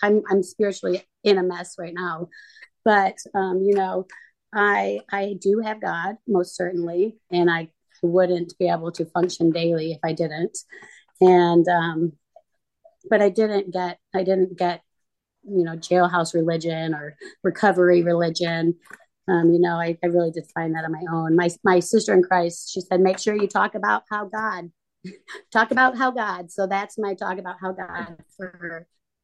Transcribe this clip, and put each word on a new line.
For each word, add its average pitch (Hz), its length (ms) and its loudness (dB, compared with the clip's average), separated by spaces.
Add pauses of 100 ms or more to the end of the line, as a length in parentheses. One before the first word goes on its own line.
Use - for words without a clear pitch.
I'm, 208 260 4
I'm 196 140 2
spiritually 190 640 -4 (160)
in 196 160 4
a 180 40 0
mess 180 360 -6
right 170 160 -12
now. 175 340 -8 (560)
But, 196 320 4 (180)
um, 190 260 0
you 202 140 4
know, 185 320 -2 (460)
I, 202 480 0 (100)
I 202 300 -4
do 202 180 2
have 214 220 -6
God, 180 340 -6 (100)
most 180 300 0
certainly, 180 640 -2 (120)
and 175 220 2
I 165 200 -4 (300)
wouldn't 175 560 2
be 180 120 0
able 170 240 -4
to 165 120 -6
function 175 460 0
daily 165 400 0
if 156 100 -12
I 165 120 -2
didn't. 160 440 -4 (640)
And, 175 480 6
um, 165 460 0 (920)
but 208 140 4
I 202 80 4
didn't 202 420 -2
get, 180 280 -6 (140)
I 190 100 -2
didn't 185 340 0
get, 175 240 -2 (600)
you 196 200 0
know, 165 140 -6
jailhouse 175 560 0
religion 165 600 -2
or 147 220 -12 (280)
recovery 175 600 4
religion. 170 720 0 (520)
Um, 170 260 4
you 175 60 4
know, 175 160 2
I, 170 280 -2
I 175 40 0
really 170 240 2
did 165 220 -10
find 165 220 -4
that 160 100 -6
on 160 60 -6
my 160 200 -8
own. 165 240 2
My, 175 140 4 (140)
my 185 160 4
sister 214 340 2
in 185 100 6
Christ, 175 480 -2
she 185 100 -6
said, 185 180 0
"Make 190 200 4
sure 208 160 -2
you 202 120 0
talk 208 280 -2
about 208 340 0
how 208 160 -6
God, 196 460 -8 (400)
<laughs> - 420 -20
talk 226 180 2
about 254 260 2
how 254 140 0
God." 196 400 -6
So 196 140 -2
that's 196 320 -4
my 202 160 -4
talk 190 240 -6
about 180 240 -12
how 190 100 -6
God 175 460 -12 (180)
for, 175 520 -14 (360)